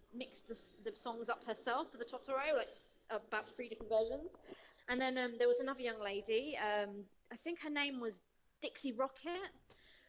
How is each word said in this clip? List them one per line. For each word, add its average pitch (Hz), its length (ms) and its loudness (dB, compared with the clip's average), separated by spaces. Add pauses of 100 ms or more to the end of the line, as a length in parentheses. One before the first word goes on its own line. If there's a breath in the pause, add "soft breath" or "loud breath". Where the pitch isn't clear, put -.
(140)
mixed - 340 -8
the 226 60 -6
s-, - 320 -4
the 214 100 -4
songs 226 340 -2
up 233 160 0
herself 247 460 0
for 254 60 -14
the 240 80 -4
Totoro, 269 500 2
like, 233 120 4
s-, - 420 -8
about 214 400 -2
three 240 200 -6
different 220 200 -8
versions. 240 480 2 (500 loud breath)
And 247 140 2
then, 254 160 2
um, 240 220 0
there 240 80 8
was 247 120 8
another 262 220 0
young 226 180 0
lady, 220 580 2
um, 208 480 2 (260)
I 233 60 -10
think 339 240 -4
her 311 100 -4
name 285 280 2
was 226 220 -2 (400)
Dixie - 300 -2
Rocket. 294 580 -2 (600 loud breath)